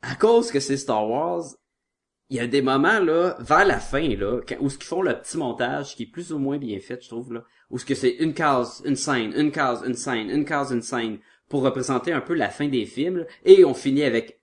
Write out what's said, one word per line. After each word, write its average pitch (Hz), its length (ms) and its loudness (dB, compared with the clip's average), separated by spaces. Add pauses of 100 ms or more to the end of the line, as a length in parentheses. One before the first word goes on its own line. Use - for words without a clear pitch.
à - 140 -10
cause 233 360 4
que 139 80 0
c'est 139 160 -2
Star 107 320 0
Wars, 165 360 -2 (880)
il 131 60 -4
y - 20 -2
a 120 80 -2
des 135 160 2
moments, 143 360 4
là, 170 420 2
vers 151 220 4
la 190 160 4
fin, 147 360 -2
là, 101 260 -2
quand, - 180 -8
où 139 120 0
ce - 80 -14
qu'ils - 80 -14
font 180 160 -2
le 151 100 2
petit - 240 -8
montage, 139 580 -4
qui 120 80 -10
est 113 80 -14
plus 170 220 -12
ou 151 60 -4
moins 139 180 0
bien 110 220 -6
fait, 123 240 -12
je - 60 -20
trouve, 117 220 -10
là, 117 120 -10 (260)
où - 80 -6
ce - 80 -8
que 139 80 0
c'est 127 220 2
une 160 180 0
case, 139 520 0
une 143 100 2
scène, 120 420 -2
une 151 140 2
case, 131 340 -2
une 127 80 -2
scène, 113 380 -4
une 143 140 0
case, 139 260 -2
une 120 100 0
scène, 113 380 -4 (280)
pour 143 140 0
représenter 131 500 0
un 165 100 0
peu - 120 -4
la 123 160 0
fin 147 180 -4
des 123 200 0
films, 175 300 -2
là, 165 80 -4 (180)
et 190 220 8
on 135 100 0
finit 139 280 0
avec 117 400 -2